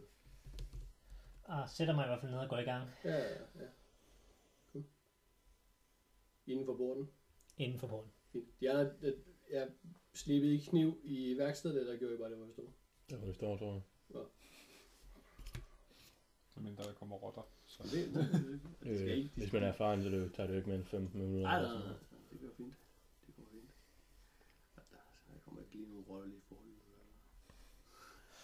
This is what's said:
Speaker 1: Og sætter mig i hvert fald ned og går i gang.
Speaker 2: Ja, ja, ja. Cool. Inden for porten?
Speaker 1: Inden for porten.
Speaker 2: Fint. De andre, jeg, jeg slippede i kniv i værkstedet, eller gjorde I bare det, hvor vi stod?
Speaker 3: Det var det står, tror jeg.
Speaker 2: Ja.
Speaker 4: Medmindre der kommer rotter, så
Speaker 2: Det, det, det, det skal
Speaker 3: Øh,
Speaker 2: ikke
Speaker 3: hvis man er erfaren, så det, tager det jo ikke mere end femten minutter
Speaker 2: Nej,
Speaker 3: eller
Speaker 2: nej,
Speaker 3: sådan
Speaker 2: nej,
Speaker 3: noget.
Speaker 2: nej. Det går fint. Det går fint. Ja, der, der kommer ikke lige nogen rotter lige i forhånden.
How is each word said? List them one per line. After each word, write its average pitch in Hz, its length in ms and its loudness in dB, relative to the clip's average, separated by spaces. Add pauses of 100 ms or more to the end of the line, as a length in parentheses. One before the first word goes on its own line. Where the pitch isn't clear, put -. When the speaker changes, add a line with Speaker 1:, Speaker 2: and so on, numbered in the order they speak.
(1400)
Speaker 1:
Og 143 280 -4
sætter 156 240 4
mig 143 100 6
i 123 40 2
hvert 123 120 2
fald 131 120 -4
ned 127 80 -2
og 135 80 -2
går 120 100 0
i 123 40 2
gang. 127 280 -2 (140)
Speaker 2:
Ja, 160 140 2
ja, 123 140 0 (220)
ja. - 120 -10 (1040)
Cool. 147 120 -6 (1600)
Inden 135 200 0
for 127 100 2
porten? 131 340 0 (460)
Speaker 1:
Inden 127 220 0
for 127 80 -4
porten. 110 240 -6 (220)
Speaker 2:
Fint. - 280 -8
De 127 100 4
andre, 139 220 6 (100)
jeg, 139 120 2 (360)
jeg 135 180 0 (440)
slippede 147 420 6
i 147 40 6
kniv 160 460 6
i 131 340 2
værkstedet, 143 420 2
eller 120 160 0
gjorde 120 180 0
I 117 40 -2
bare 113 120 -4
det, 113 60 -8
hvor 110 100 -10
vi 117 60 -14
stod? - 160 -10 (420)
Speaker 3:
Det 123 100 -6
var 104 60 -4
det 95 80 -2
står, 104 220 0
tror 104 160 -2
jeg. 98 100 -4 (320)
Speaker 2:
Ja. 123 60 -6 (2250)
Speaker 4:
Medmindre 104 300 -6
der 104 100 -6
kommer 101 220 -10
rotter, 104 260 -8 (240)
så - 160 -16
Speaker 2:
Det, - 320 0
det, 156 180 6
det, 143 280 4 (220)
det 113 160 0
skal 95 120 2
Speaker 3:
Øh, 123 60 4
Speaker 2:
ikke 139 200 2
Speaker 3:
hvis 101 160 -2
man 107 100 4
er 98 60 6
erfaren, 101 340 4
så 98 60 2
det, 95 260 2
tager 98 120 -2
det 95 80 0
jo 95 40 4
ikke 95 100 0
mere 95 100 2
end 90 80 -2
femten 95 340 -2
minutter 95 280 2
Speaker 2:
Nej, 90 80 6
Speaker 3:
eller - 120 2
Speaker 2:
nej, 113 100 -4
Speaker 3:
sådan 95 100 -4
Speaker 2:
nej, - 100 -6
Speaker 3:
noget. - 120 -18
Speaker 2:
nej. - 80 -20 (140)
Det - 80 -12
går 131 160 -12
fint. 127 180 -10 (520)
Det - 100 -20
går - 160 -18
fint. 117 180 -18 (1040)
Ja, - 40 -18 (100)
der, - 80 -20 (360)
der - 100 -18
kommer - 160 -14
ikke - 160 -16
lige 107 120 -10
nogen 101 160 -12
rotter 98 240 -10
lige 98 100 -14
i 98 100 -20
forhånden. 113 260 -18 (1700)